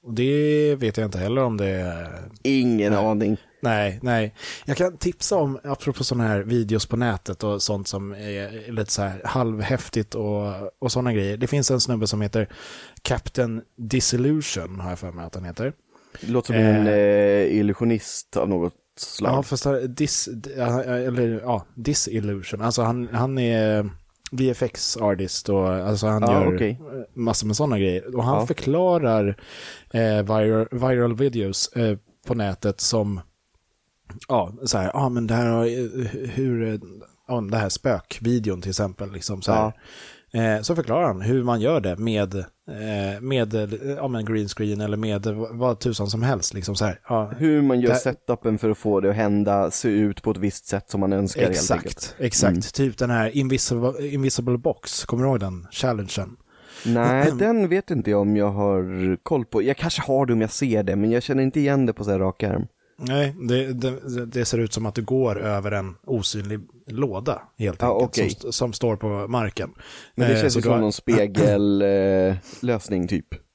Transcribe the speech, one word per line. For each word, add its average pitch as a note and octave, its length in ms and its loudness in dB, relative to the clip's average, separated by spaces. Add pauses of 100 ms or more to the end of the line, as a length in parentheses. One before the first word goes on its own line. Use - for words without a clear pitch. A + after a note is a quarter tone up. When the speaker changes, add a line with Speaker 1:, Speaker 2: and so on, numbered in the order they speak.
Speaker 1:
Och A#2 100 -10
det D3 600 2
vet A#2 200 -2
jag A2 100 0
inte F#2+ 120 -4
heller A2+ 240 0
om A#2 140 0
det G2+ 120 0
är F2 540 -6 (200)
Speaker 2:
Ingen A#2+ 500 4
Speaker 1:
Nej. G#2 120 4
Speaker 2:
aning. G#2+ 320 2 (260)
Speaker 1:
Nej, G#2 400 0
nej. A2+ 320 0 (300)
Jag C#3+ 120 -2
kan F3+ 200 0
tipsa - 400 -2
om, C#3 280 0
apropå C#3 400 -4
såna A#2+ 200 0
här G#2 160 2
videos A2 460 0
på A#2 100 -2
nätet A2+ 480 -2
och G#2 180 -2
sånt G2 260 -2
som G2 240 -6
är G#2 600 -10
lite A2 200 -2
så G#2 100 -2
här F#2+ 220 -4
halvhäftigt A2+ 920 -2
och, G#2 320 -2 (360)
och B2 100 -2
såna B2 200 0
grejer. G2+ 240 0
Det B2 100 -2
finns C#3+ 240 0
en B2+ 100 2
snubbe A2+ 260 0
som G#2 140 -2
heter G#2 280 0 (540)
Captain A2+ 600 -2 (140)
Disillusion, A#2+ 1040 0
har F2+ 100 -6
jag F2+ 80 -6
för F2 140 -10
mig E2+ 120 -12
att E2+ 100 -14
han F2+ 100 -10
heter. A2+ 280 -6 (480)
Speaker 2:
Det G#2+ 100 -6
låter A#2+ 160 0
som A#2+ 160 -2
en, G#2+ 240 6
Speaker 1:
Eh. G#2 60 4
Speaker 2:
eh, G2+ 680 6
illusionist G#2+ 760 0
av - 120 0
något F2+ 260 0 (240)
slag. - 360 -2
Speaker 1:
Ja, C#3 80 2
fast C3+ 220 -4
han, C#3 160 2
dis-, C3 540 -2
d-, A#2 220 -12
ja, B2 260 0
eller, B2 640 0
ja, A#2 300 -2
Disillusion. G#2+ 880 -2
Alltså A#2 200 2
han, A#2 300 0
han C3 260 -2
är A2 520 2 (420)
V C3 180 2
F A#2+ 120 -2
X-artist G#2 840 -2
och F#2+ 200 4
alltså G2 380 0
han G#2+ 160 2
Speaker 2:
Ja, A#2+ 100 4 (120)
Speaker 1:
gör F2+ 100 2
Speaker 2:
okej. A2 260 0 (340)
Speaker 1:
massor A2+ 320 -2
med G#2+ 100 0
såna C#3 220 2
grejer. F#2+ 380 0
Och A#2 80 0
han B2+ 160 2
Speaker 2:
Ja. A#2 60 0
Speaker 1:
förklarar, C#3 840 2 (640)
eh, A2 300 2
viral, A2 480 4
viral A#2+ 460 2
videos, A2+ 560 0
eh, A2 240 2 (300)
på B2 80 -2
nätet G2+ 460 -2
som G2+ 400 0 (1080)
ja, G2+ 240 0 (120)
så A#2+ 140 0
här, F#2 160 -2
ja, C3+ 140 0
men A#2+ 180 -2
det A2+ 80 0
här A#2+ 160 2
har, A#2 160 2
eh, A#2+ 640 -4
hur, A#2 440 -2
eh, G#2 60 -6 (480)
ja, B2 120 -2
det G#2 160 -2
här G#2 120 0
spökvideon A2 920 -2
till F#2+ 100 -6
exempel, G2 420 -4
liksom, G2 300 -8
så A2 100 0
här. A2 80 4
Speaker 2:
Ja. G#2+ 120 0 (600)
Speaker 1:
Eh, A2+ 280 2
så E3+ 120 -2
förklarar D#3+ 320 0
han F#2+ 140 0
hur B2 240 2
man A#2+ 160 2
gör C#3+ 200 2
det F#2 160 -2
med, G#2 380 0
eh, G2+ 840 -6
med, A#2+ 340 -2
eh, G#2+ 140 -2 (280)
ja, C3+ 120 -4
men A2+ 160 -4
green G#2+ 240 -2
screen G#2 320 -4
eller G#2+ 160 -2
med G#2+ 300 -2
v-, A2 240 -4
vad A#2 300 0
tusan G#2+ 260 -2
som A2 160 -2
helst, A#2+ 320 0
liksom, G2 220 -6
så G#2 80 0
här. F2+ 240 -2
Ja, A2 300 -2
Speaker 2:
Hur D3+ 240 4
man C3 180 4
gör A#2+ 100 4
Speaker 1:
det B2 60 4
Speaker 2:
setupen A#2+ 600 0
för A2 120 2
att G#2 80 0
få G2+ 220 2
det G2 100 4
att G#2 60 0
hända, G2+ 540 4
se - 180 -2
ut G#2 340 2
på A2 80 0
ett G2 60 0
visst F#2+ 300 -4
sätt - 240 -4
som G2 100 -2
man G2 120 2
önskar, G2 300 0
helt F#2 120 2
Speaker 1:
Exakt, F2+ 240 0
Speaker 2:
enkelt. - 400 -10
Speaker 1:
exakt. G#2 340 2
Speaker 2:
Mm. F2 100 0
Speaker 1:
Typ C3+ 360 -2
den B2 120 0
här A2+ 260 0
invisible, C3 720 0
invisible B2+ 500 0
box, - 460 -4
kommer B2 200 -2
du C3+ 60 2
ihåg B2 100 0
den F2+ 300 -6
challengen? G#2 680 -4 (500)
Speaker 2:
Nej, B2 460 4
Speaker 1:
<clears throat> B2 60 -4
Speaker 2:
den G#3+ 300 2
vet F#3 220 0
inte B2 200 0
jag G2+ 100 4
om G#2 160 4
jag G2+ 140 4
har F#2 720 0
koll C3+ 220 0
på. G#2+ 180 0
Jag C3+ 140 2
kanske E3 260 -2
har C3+ 240 2
det A#2+ 60 0
om A2+ 80 4
jag A2 100 0
ser A2+ 320 0
det, F#2+ 140 0
men G#2+ 140 2
jag A#2+ 120 2
känner C3+ 200 0
inte C3+ 180 2
igen C#3 260 4
det A2+ 60 2
på G#2 120 -6
så G#2 60 -2
här G2 80 2
rak F#2+ 240 0
arm. G2 240 -2 (380)
Speaker 1:
Nej, C#3+ 320 0 (120)
det, C3 240 0
det, B2 540 -4
det A#2+ 180 -2
ser A#2 140 0
ut A2+ 140 0
som A2 140 -4
att G#2 80 -4
du A#2+ 100 -2
går B2 360 0
över G#2 320 -2
en F#2+ 220 -4 (120)
osynlig G#2+ 540 -4 (260)
låda, B2 560 -4 (160)
helt G2+ 240 -2
Speaker 2:
Ja, A#2+ 120 2
Speaker 1:
enkelt, A#2 160 4
Speaker 2:
okej. G#2 200 0
Speaker 1:
som - 60 -6 (120)
st-, A#2+ 40 -6
som A#2+ 200 -2
står A2 240 0
på G#2+ 120 -4 (200)
marken. G#2+ 420 -2 (440)
Speaker 2:
Men A#2+ 140 2
det A#2 60 6
Speaker 1:
Eh, A2 60 4
Speaker 2:
känns C3 120 4
Speaker 1:
så A#2 60 2
Speaker 2:
ju - 20 2
Speaker 1:
du A2 40 -2
Speaker 2:
som A#2 80 4
Speaker 1:
har A2+ 80 4
Speaker 2:
någon G#2 120 2
spegel, G#2 920 4
Speaker 1:
<clears throat> - 0 -
Speaker 2:
eh, F#2+ 520 4 (280)
lösning, G2+ 460 0
typ. F#2 180 -2 (280)